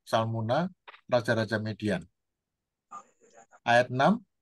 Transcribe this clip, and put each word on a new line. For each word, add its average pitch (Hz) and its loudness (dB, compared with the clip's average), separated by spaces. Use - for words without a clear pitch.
Salmuna, 113 -2
raja-raja 113 0
Median." 104 -4
Ayat 123 4
enam, 156 2